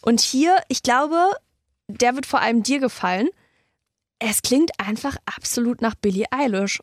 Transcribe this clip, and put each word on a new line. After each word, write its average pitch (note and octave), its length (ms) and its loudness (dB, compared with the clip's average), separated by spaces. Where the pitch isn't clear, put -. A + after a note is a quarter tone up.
Und A3+ 180 4
hier, D#4 340 2
ich - 160 -4
glaube, D4 320 2
der A#3+ 260 0
wird C4+ 120 -8
vor C4+ 140 0
allem A3+ 220 2
dir C4+ 160 0
gefallen. G#3+ 500 -2
Es G#3+ 220 -2
klingt D4 360 2
einfach A3 460 -6
absolut - 580 -4
nach A3 140 -2
Billie G3+ 340 0
Eilish. G#3 520 -2